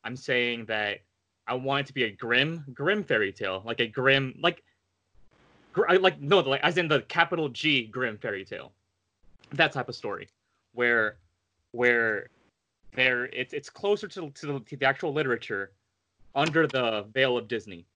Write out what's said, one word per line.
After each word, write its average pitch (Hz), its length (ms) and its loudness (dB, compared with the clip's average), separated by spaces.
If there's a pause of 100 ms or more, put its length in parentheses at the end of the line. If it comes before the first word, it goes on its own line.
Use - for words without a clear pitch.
I'm 117 120 -8
saying 120 500 -2
that 107 340 -2 (480)
I 120 80 -2
want 135 260 -2
it 139 60 -6
to - 60 -20
be 127 100 0
a 110 80 0
grim, 135 520 0 (100)
grim 185 300 -2
fairy 107 280 0
tale, 95 340 -6
like 117 140 -6
a 120 80 -6
grim, 131 540 0
like, 175 220 0 (1080)
gr-, 185 160 0
I, 185 80 6
like, 185 240 4
no, 160 180 4
like, 135 240 0
as 160 140 2
in 170 100 0
the 147 140 4
capital 165 480 0
G 135 340 0
grim 110 340 -6
fairy 101 280 -6
tale, - 260 -12 (840)
that 147 180 4
type 131 180 -6
of 120 60 -10
story, - 340 -10 (440)
where, 117 440 2 (540)
where 117 560 2 (680)
there, 127 320 0
it's, - 280 -8
it's 143 160 -8
closer 202 380 -2
to, 165 220 -12
to 139 160 -16
the, 143 160 -4
to 135 160 -16
the 135 80 0
actual 139 280 0
literature 120 580 -2 (640)
under 156 300 4
the 113 480 0
veil 131 240 2
of 107 100 -6
Disney. 104 380 -8 (100)